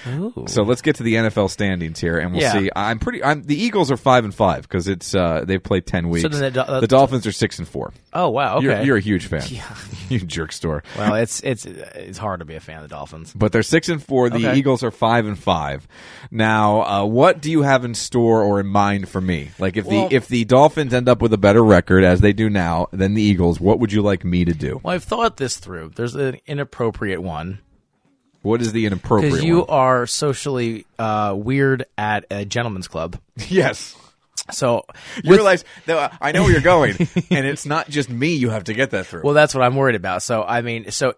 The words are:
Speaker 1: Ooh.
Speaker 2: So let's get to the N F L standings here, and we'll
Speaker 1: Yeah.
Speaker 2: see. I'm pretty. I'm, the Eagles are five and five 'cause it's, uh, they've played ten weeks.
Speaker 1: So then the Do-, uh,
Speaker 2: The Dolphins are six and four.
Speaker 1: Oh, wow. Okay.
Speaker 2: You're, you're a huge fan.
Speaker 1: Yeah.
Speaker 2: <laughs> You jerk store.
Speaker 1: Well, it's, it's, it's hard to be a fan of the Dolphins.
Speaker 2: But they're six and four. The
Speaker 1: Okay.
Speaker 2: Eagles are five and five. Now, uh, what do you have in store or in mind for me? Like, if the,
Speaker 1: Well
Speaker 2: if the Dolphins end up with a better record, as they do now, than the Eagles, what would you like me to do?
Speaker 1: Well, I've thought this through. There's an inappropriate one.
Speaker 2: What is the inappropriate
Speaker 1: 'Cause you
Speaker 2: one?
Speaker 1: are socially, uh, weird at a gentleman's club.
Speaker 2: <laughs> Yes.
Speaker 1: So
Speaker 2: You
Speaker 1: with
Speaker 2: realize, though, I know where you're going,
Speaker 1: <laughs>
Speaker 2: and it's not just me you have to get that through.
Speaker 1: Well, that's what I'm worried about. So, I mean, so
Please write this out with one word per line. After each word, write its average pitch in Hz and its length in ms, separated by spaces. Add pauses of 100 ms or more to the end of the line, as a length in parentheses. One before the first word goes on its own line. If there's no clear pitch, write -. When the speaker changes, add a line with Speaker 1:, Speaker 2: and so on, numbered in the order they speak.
Speaker 1:
Ooh. 170 400
Speaker 2:
So - 160
let's 120 180
get 151 160
to 123 60
the 113 140
N 113 80
F 110 120
L 101 100
standings 90 520
here, 82 200
and 90 120
we'll 156 100
Speaker 1:
Yeah. 131 120
Speaker 2:
see. 98 220
I'm 110 240
pretty. 247 240
I'm, 143 200
the 147 180
Eagles 202 300
are 123 60
five 127 260
and 101 120
five 82 340
'cause 90 180
it's, 95 280
uh, 82 300
they've 92 160
played 95 260
ten 85 220
weeks. 82 120
Speaker 1:
So 156 80
then 147 120
the 135 100
Do-, 131 80 (120)
uh, 135 80
Speaker 2:
The 117 80
Dolphins 131 380
are 107 60
six - 280
and 87 80
four. - 240 (220)
Speaker 1:
Oh, 175 160
wow. 120 280
Okay. 135 80
Speaker 2:
You're, 110 180
you're 131 140
a 101 40
huge 95 260
fan. 73 220
Speaker 1:
Yeah. 64 180
Speaker 2:
<laughs> - 60 (340)
You 120 120
jerk 82 320
store. 76 320 (120)
Speaker 1:
Well, 107 200
it's, 113 240
it's, 127 260
it's 90 540
hard 98 220
to 78 40
be 78 80
a 78 60
fan 80 180
of 76 60
the 73 60
Dolphins. 78 460
Speaker 2:
But 101 160
they're 113 120
six 160 260
and 160 140
four. 123 260
The 117 60 (140)
Speaker 1:
Okay. 131 100
Speaker 2:
Eagles 131 240
are 113 80
five 113 340
and 104 120
five. 73 500 (420)
Now, 107 540
uh, 101 220
what 143 360
do 147 80
you 156 140
have 135 200
in 117 120
store 113 480
or 101 160
in 98 80
mind 101 420
for 98 100
me? 82 380
Like, 95 200
if 101 80
the, 107 100
Speaker 1:
Well 190 160
Speaker 2:
if 131 160
the 120 180
Dolphins 131 480
end 123 160
up 123 140
with 110 100
a 104 60
better 101 240
record, 95 400
as 90 180
they 104 120
do 110 180
now, 85 420
than 95 220
the 110 80
Eagles, 87 360
what 95 200
would 110 120
you 104 120
like 101 200
me 87 220
to 85 80
do? 73 300
Speaker 1:
Well, 175 100
I've 180 100
thought 233 340
this 131 200
through. 82 380
There's 117 180
an 131 320
inappropriate 113 800
one. 90 340 (840)
Speaker 2:
What 113 180
is 113 120
the 113 120
inappropriate 98 480
Speaker 1:
'Cause 82 100
you 165 180
Speaker 2:
one? - 80
Speaker 1:
are 131 360
socially, 123 800 (140)
uh, 107 360
weird 131 500 (120)
at 107 320
a 101 160
gentleman's 101 420
club. 82 300 (180)
Speaker 2:
<laughs> - 140
Yes. 165 460 (560)
Speaker 1:
So 120 340 (380)
Speaker 2:
You 151 80
Speaker 1:
with 196 80
Speaker 2:
realize, 190 260 (220)
though, 156 200 (140)
I 143 100
know 185 120
where 196 80
you're 160 100
going, 156 340
Speaker 1:
<laughs> 170 360
Speaker 2:
and 139 160
it's 143 180
not 151 240
just 143 220
me 143 240
you 123 160
have 107 140
to 107 100
get 131 160
that 95 160
through. 85 160
Speaker 1:
Well, 143 100
that's 147 220
what 131 80
I'm 123 120
worried 135 200
about. 92 260
So, 110 220
I 117 180
mean, 117 300
so 127 260